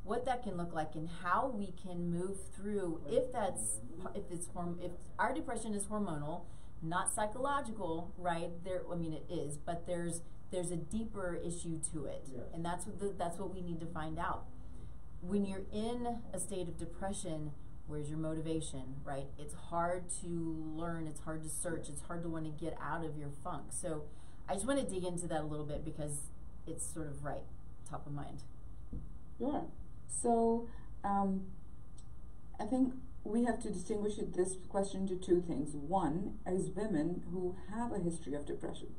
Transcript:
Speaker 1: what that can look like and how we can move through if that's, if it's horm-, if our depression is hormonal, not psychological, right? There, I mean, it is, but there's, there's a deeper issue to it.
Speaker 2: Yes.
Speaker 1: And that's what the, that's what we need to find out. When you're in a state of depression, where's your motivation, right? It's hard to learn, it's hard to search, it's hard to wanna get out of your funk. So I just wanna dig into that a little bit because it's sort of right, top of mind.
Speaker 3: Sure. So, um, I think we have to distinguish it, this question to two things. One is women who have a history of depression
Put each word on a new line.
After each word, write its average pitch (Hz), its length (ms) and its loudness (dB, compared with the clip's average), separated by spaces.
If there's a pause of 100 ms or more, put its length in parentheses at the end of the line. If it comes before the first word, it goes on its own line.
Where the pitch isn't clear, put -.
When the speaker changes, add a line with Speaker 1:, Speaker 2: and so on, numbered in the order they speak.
Speaker 1:
what 240 220 2
that 247 180 4
can 180 140 -2
look 170 180 -2
like 156 180 0
and 160 160 -2 (140)
how 202 240 6
we 208 340 -2
can 175 300 0
move 185 260 2 (180)
through 196 520 0
if 247 240 6
that's, - 480 0 (340)
if 196 160 -2
it's 170 200 -4
horm-, 175 300 -2
if 175 120 -2 (260)
our 226 160 6
depression 226 400 0
is 202 140 2
hormonal, 170 540 0 (420)
not 180 280 4
psychological, 214 1040 2
right? 170 360 2 (120)
There, 185 280 0
I 175 40 0
mean, 160 180 0
it 147 140 -4
is, 147 300 0
but - 300 -2
there's, 170 340 0 (300)
there's 170 180 0
a 175 60 0
deeper 180 680 0
issue 170 360 -2 (120)
to 143 140 -2
it. - 260 -4
Speaker 2:
Yes. 120 120 -6 (100)
Speaker 1:
And 165 100 -2
that's 175 220 0
what 202 140 -4
the, 202 180 0
that's 170 220 0
what 185 120 -2
we 185 100 -4
need 170 180 -2
to 165 80 -4
find 156 320 -2
out. 180 240 0 (760)
When 196 220 4
you're 190 300 -2
in 240 460 0 (140)
a 185 60 -2
state 180 280 -2
of 160 100 -4
depression, 165 760 -2 (360)
where's 151 220 -2
your 156 100 -2
motivation, 156 840 0
right? 139 220 -2 (140)
It's 147 160 -6
hard 170 480 2 (180)
to 175 60 -4 (500)
learn, 165 300 -2
it's 147 140 -6
hard 160 220 -4
to 156 60 -4
search, 160 400 -2
it's 143 120 -6
hard 170 200 -4
to 165 80 -2
wanna 160 220 -2
get 156 280 -2
out 151 240 -2
of 147 140 -2
your 143 140 -4 (120)
funk. 180 280 -4
So 156 320 -2 (440)
I 185 60 2
just 196 140 0
wanna 277 200 4
dig 185 160 0
into 170 240 0
that 165 140 2
a 151 40 0
little 151 200 -2
bit 147 180 -2
because 147 460 -2 (380)
it's 160 180 -2
sort 156 220 -2
of 139 160 -4
right, 135 200 -2 (460)
top - 160 -4
of 143 80 -4
mind. - 300 -4 (960)
Speaker 3:
Sure. 269 260 2 (420)
So, 233 600 6 (360)
um, 196 440 4 (1120)
I 214 60 0
think 262 280 6 (300)
we 220 220 4
have 233 180 4
to 214 80 0
distinguish 208 480 2
it, 170 160 0
this 185 200 6 (140)
question 196 380 2
to 180 80 2
two 175 260 6
things. 151 340 0
One 165 680 2
is 185 240 4
women 175 600 2
who 180 240 0 (180)
have 233 180 0
a 208 80 0
history 170 360 0
of 143 100 -2
depression - 540 -4